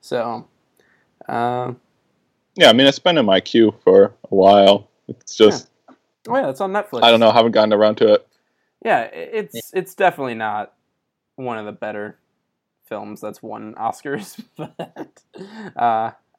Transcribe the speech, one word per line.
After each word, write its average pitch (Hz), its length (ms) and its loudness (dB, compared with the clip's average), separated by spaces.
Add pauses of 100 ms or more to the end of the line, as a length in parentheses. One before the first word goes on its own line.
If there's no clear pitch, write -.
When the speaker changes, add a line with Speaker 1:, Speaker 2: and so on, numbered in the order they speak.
Speaker 1:
So, 117 460 -8 (800)
uh, 123 460 -6 (840)
Speaker 2:
Yeah, 180 140 8
I 110 40 6
mean, 135 140 4
it's 139 120 0
been 175 180 0
in 123 80 0
my 95 160 2
queue 110 320 2 (100)
for 98 300 4 (180)
a 98 40 -2
while. 98 520 4 (200)
It's - 280 -18
just 107 340 2 (200)
Speaker 1:
Yeah. - 60 -20 (340)
Oh, 247 80 -4
yeah, 214 120 -4
it's 135 120 -10
on 190 100 -6
Netflix. 190 320 -4
Speaker 2:
I 117 80 6
don't 113 80 4
know, 113 120 4
haven't 117 200 2
gotten 107 220 2
around 107 240 2
to 107 160 2
it. - 140 -2 (560)
Speaker 1:
Yeah, 196 180 0
i-, - 140 -14
it's, - 580 -12
it's 185 200 -8
definitely 147 420 -4
not 107 380 -8 (640)
one 123 220 -10
of 107 80 -12
the 104 80 -12
better 107 440 -12 (680)
films 104 340 -14
that's 107 240 -16
won 110 320 -16
Oscars, 139 720 -10
<laughs> - 80 -20
but, - 640 -18 (540)
uh, 113 360 -4 (280)